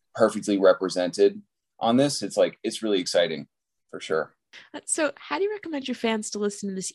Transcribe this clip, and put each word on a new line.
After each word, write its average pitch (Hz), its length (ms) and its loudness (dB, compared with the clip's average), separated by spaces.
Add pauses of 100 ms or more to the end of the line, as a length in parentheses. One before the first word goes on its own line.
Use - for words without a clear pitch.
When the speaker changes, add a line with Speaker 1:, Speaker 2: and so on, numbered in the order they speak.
(160)
Speaker 1:
perfectly 104 420 2
represented 95 840 4 (380)
on 117 180 2
this. 139 260 2
It's, 98 140 -8
like, 87 260 2
it's 113 180 -6
really 104 180 2
exciting 85 480 0 (440)
for 92 80 -12
sure. - 360 -4 (380)
Speaker 2:
Uh, 294 120 -12
so 302 320 -2
how - 200 -8
do 359 60 -2
you 415 80 -2
recommend 330 340 -8
your 254 100 -6
fans 220 340 -4
to 208 100 -8
listen 208 300 -4
to 190 60 -8
this 190 200 -8